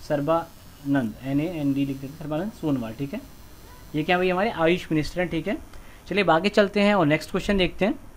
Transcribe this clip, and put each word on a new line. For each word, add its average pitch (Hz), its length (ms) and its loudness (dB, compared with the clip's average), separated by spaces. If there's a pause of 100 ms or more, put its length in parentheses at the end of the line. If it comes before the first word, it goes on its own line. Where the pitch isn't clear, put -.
सर्बानंद, 143 1040 -2 (120)
एन 139 160 0
ए 165 180 -4
एन 139 140 0
डी 139 120 0
लिख 135 120 -6
देते 135 100 -12
हैं, 139 120 -14
सर्बानंद 156 320 -4
सोनोवाल, 127 420 -2
ठीक 139 200 -8
है। 247 80 -8 (720)
ये 156 80 0
क्या 180 140 2
भाई, 185 120 2
हमारे 185 200 2
आयुष 170 420 2
मिनिस्टर 156 300 0
हैं, 175 80 0
ठीक 160 180 -4
है। 240 100 -2 (520)
चलिए 196 140 2
अब 175 60 2
आगे 165 200 4
चलते 202 300 4
हैं 202 160 4
और 180 100 4
नेक्स्ट 151 260 2
क्वेश्चन 202 260 0
देखते 185 280 2
हैं। 247 140 0 (180)